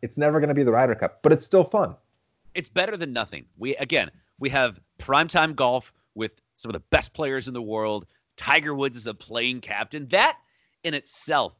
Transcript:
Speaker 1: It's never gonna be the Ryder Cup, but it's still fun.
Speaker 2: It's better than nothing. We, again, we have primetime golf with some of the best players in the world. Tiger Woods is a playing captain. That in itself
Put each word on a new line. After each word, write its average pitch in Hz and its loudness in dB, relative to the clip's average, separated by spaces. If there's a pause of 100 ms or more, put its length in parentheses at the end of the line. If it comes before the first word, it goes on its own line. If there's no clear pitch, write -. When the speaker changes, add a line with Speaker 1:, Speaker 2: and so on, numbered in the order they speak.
Speaker 1:
It's 113 -8
never 151 4
gonna 147 2
be 143 4
the 117 4
Ryder 120 4
Cup, - -4
but - 8
it's - 2
still 190 6
fun. - -2 (600)
Speaker 2:
It's 175 -8
better 196 -2
than 160 -6
nothing. 110 -6 (140)
We, 127 -4
again, 127 -2 (280)
we 135 -4
have 131 0 (180)
primetime 160 2
golf 127 0 (220)
with 110 -6 (240)
some 113 -12
of - -6
the - -8
best 143 0
players 135 -4
in 131 -10
the 120 -8
world. 107 -4 (300)
Tiger 151 2
Woods 139 -2
is 113 -12
a 110 -8
playing 120 -6
captain. 117 -10
That 233 2 (440)
in 160 -6
itself 143 -4